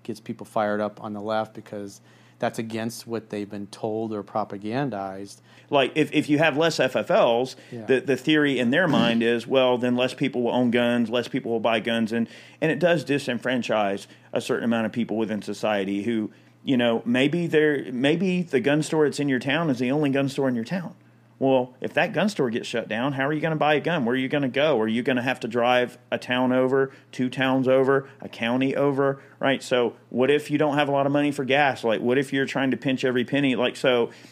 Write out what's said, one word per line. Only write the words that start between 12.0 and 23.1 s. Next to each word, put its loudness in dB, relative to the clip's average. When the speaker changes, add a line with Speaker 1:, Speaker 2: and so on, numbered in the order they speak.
Speaker 2:
and, -2
and 0
it -2
does 2
disenfranchise -2
a -2
certain -2
amount 0
of -4
people -4
within -4
society -2
who, -2
you 0
know, 2
maybe 0
they're, 2
maybe 0
the 0
gun 2
store 2
that's -2
in 0
your 2
town 0
is 0
the 0
only 0
gun 0
store -2
in -2
your -4
town. -8
Well, 2
if -6
that 0
gun 2
store 0
gets -4
shut -4
down, -2